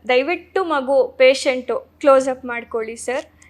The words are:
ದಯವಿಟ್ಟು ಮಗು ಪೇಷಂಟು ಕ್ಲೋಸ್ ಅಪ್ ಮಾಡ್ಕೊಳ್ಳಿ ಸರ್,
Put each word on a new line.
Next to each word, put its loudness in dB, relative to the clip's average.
ದಯವಿಟ್ಟು -2
ಮಗು 0
ಪೇಷಂಟು 0
ಕ್ಲೋಸ್ 4
ಅಪ್ -8
ಮಾಡ್ಕೊಳ್ಳಿ -8
ಸರ್, -8